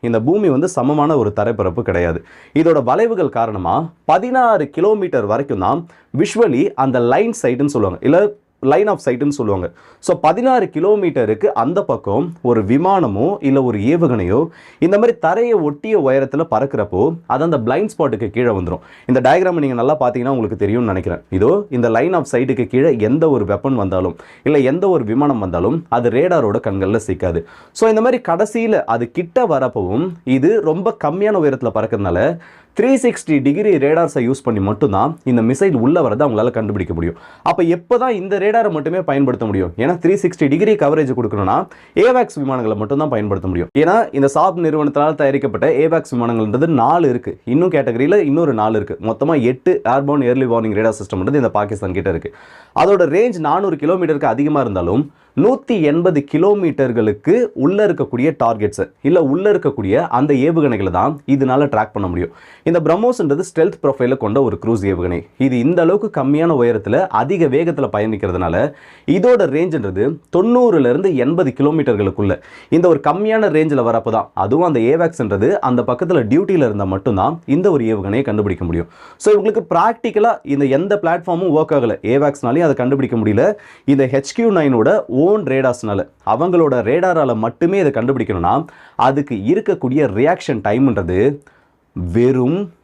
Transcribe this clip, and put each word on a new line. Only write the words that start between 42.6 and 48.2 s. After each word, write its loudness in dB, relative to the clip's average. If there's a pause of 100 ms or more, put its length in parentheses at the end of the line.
மட்டும்தான் -2
பயன்படுத்த -2
முடியும். -4 (120)
ஏன்னா 4 (220)
இந்த 2
சாப் 0
நிறுவனத்தால் 0
தயாரிக்கப்பட்ட 0 (160)
ஏவாக்ஸ் -2
விமானங்கள்ன்றது 0 (140)
நாலு 2
இருக்கு, -6 (200)
இன்னும் 2
கேட்டகரியில 2 (120)